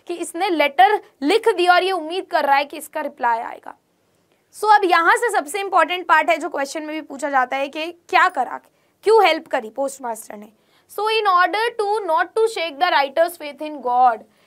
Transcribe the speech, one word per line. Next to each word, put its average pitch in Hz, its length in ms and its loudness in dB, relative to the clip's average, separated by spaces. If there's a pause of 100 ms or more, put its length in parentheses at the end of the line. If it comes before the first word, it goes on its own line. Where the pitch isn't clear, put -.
कि 349 80 -6
इसने 339 360 -4
लेटर 349 500 2 (220)
लिख 415 260 2
दिया 359 260 4
और 349 80 2
ये 370 100 -2
उम्मीद 359 340 -6
कर 320 180 -2
रहा 277 120 2
है 294 80 0
कि 285 120 -16
इसका - 240 -12
रिप्लाई 240 380 -4
आएगा। - 360 -14 (800)
So 415 200 2
अब 415 100 4
यहाँ 349 320 4
से 480 140 0
सबसे 359 300 -4
इंपॉर्टेंट 359 460 0
पार्ट 320 240 2
है 320 60 2
जो 311 120 -6
क्वेश्चन 285 340 -6
में 302 120 -10
भी 311 60 -6
पूछा 285 300 -8
जाता 262 260 0
है 269 120 -4
कि 320 240 -8 (160)
क्या 359 200 4
करा, 262 320 -6 (440)
क्यों 427 220 6
हेल्प 320 200 0
करी 262 240 -6
पोस्टमास्टर 262 640 -8
ने। 208 120 -18 (420)
So 403 160 -6
in 440 220 0
order 370 360 2 (160)
to 403 300 -2
not 339 160 0
to 440 220 0
shake 330 300 -6
the 359 140 2
writer's 330 460 0
faith 294 240 -12
in 302 140 -10 (100)
God, 247 320 4 (280)